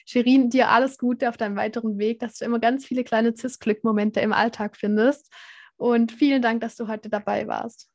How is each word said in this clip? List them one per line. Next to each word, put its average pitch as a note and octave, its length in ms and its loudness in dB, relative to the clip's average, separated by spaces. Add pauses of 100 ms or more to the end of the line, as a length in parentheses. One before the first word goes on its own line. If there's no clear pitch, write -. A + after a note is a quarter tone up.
Shirin, B3 440 4
dir B3 200 2
alles C4 280 2
Gute A#3+ 320 -2
auf A3+ 80 -8
deinem G3+ 180 -4
weiteren A3 420 -4
Weg, A3 220 -2
dass A#3 200 -10
du - 40 -8
immer A#3 160 -2
ganz B3 260 0
viele B3 200 -4
kleine A#3 320 0
cis-Glück-Momente G#3+ 800 -2
im G#3+ 140 0
Alltag G#3+ 420 -2
findest. G#3+ 560 0 (460)
Und A#3 340 2
vielen C#4 300 2
Dank, A#3 180 0
dass A#3 160 -8
du A3 140 -8
heute A3 200 -10
dabei G#3 380 -4
warst. - 480 -8